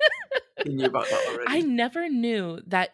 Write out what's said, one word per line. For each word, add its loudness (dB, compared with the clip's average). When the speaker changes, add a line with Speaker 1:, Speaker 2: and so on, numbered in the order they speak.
Speaker 1:
He -4
knew 2
about 0
that 0
Speaker 2:
I 4
Speaker 1:
already. 4
Speaker 2:
never 0
knew 0
that 0